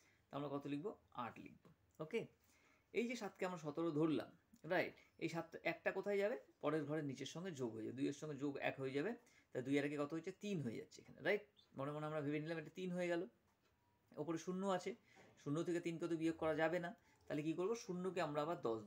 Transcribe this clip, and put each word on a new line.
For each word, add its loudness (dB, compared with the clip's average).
তা -4
আমরা -4
কত -4
লিখবো? -2
আট -6
লিখবো। -16
ওকে, -2
এই 4
যে -2
সাতকে -4
আমরা 0
সতেরো 0
ধরলাম, 2
right? 2
এই 0
সাত -6
একটা 0
কোথায় 2
যাবে? 2
পরের 2
ঘরের 0
নিচের -4
সঙ্গে -6
যোগ -2
হয়ে -6
যাবে, -4
দুইয়ের 0
সঙ্গে -6
যোগ -2
এক 0
হয়ে -2
যাবে। 2
তা -2
দুই 4
আর 4
একে 0
কত 0
হচ্ছে? -4
তিন -2
হয়ে -2
যাচ্ছে -10
এখানে, -18
right? 4
মনে -2
মনে -2
আমরা 0
ভেবে 2
নিলাম -2
এটা -6
তিন -2
হয়ে 0
গেল। 2
ওপরে 0
শূন্য -2
আছে, 2
শূন্য 2
থেকে 2
তিনকে -2
তো 0
বিয়োগ 2
করা 2
যাবে 4
না, -4
তাহলে 0
কী 2
করবো? 2
শূন্যকে -2
আমরা 2
আবার 0
দশ 0